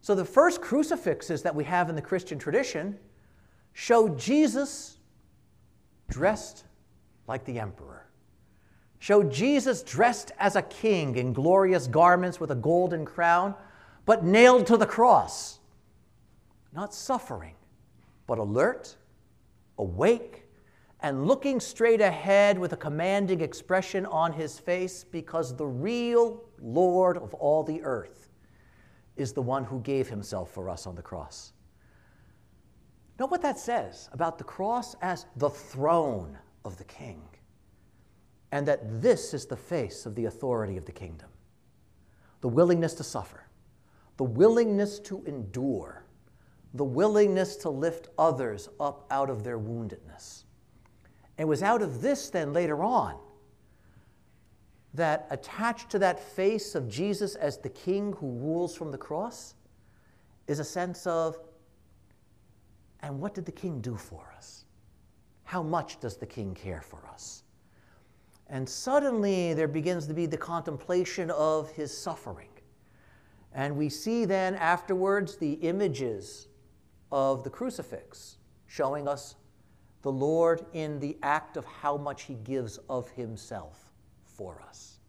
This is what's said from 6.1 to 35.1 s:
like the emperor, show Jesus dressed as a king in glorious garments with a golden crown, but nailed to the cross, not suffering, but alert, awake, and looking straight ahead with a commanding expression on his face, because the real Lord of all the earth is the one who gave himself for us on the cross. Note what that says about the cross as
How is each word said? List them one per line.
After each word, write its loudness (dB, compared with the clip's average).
like -6
the -6
emperor, -12
show 6
Jesus 2
dressed 0
as 2
a 4
king 0
in 0
glorious 4
garments 6
with -4
a 0
golden 2
crown, 2
but 6
nailed 10
to 8
the 6
cross, 4
not -8
suffering, -6
but 0
alert, 0
awake, 0
and -2
looking 2
straight 2
ahead 4
with -2
a -10
commanding 0
expression -2
on 0
his -8
face, -4
because -6
the -4
real 2
Lord 4
of -10
all 2
the -4
earth -6
is -4
the -4
one -2
who -8
gave 0
himself -8
for -8
us -10
on -12
the -14
cross. -14
Note -2
what -2
that 0
says -4
about -4
the -12
cross -6
as -4